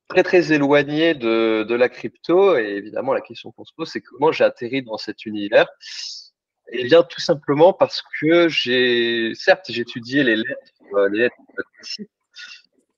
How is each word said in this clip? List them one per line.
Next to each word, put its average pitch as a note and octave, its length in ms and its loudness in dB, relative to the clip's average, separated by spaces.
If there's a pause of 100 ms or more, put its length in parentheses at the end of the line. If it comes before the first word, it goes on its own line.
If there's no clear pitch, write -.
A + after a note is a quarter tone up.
très, F#3 140 2
très E3+ 280 2
éloigné D3 640 2
de, A2+ 520 0
de A#2 80 -2
la A#2+ 140 2
crypto. F3 680 0
Et G#2 200 -2
évidemment, G#2+ 360 -6
la A2+ 80 -2
question - 300 -18
qu'on - 120 -20
se - 120 -20
pose, D#3+ 140 -10
c'est A2 120 -10
comment D3 300 -2
j'ai B2+ 120 0
atterri A#2+ 380 -2
dans A2+ 160 -10
cet - 280 -12
univers. G#2+ 420 0 (1040)
Eh B2 140 -6
bien, D#3+ 180 6
tout - 160 -18
simplement D3+ 540 2
parce - 280 -2 (180)
que E3+ 280 4
j'ai, A#2+ 880 0
certes, - 340 -2
j'ai A#2 120 -6
étudié B2 420 -2
les A2+ 140 2
lettres, - 340 -8 (220)
euh, G2+ 160 2
les G#2 100 -4
lettres A#2+ 160 0 (400)
classiques, - 340 -16 (880)